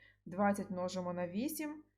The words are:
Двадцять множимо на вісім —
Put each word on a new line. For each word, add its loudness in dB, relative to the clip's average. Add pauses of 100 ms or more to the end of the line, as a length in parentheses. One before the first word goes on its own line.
(260)
Двадцять 2
множимо -2
на 0
вісім — -2 (140)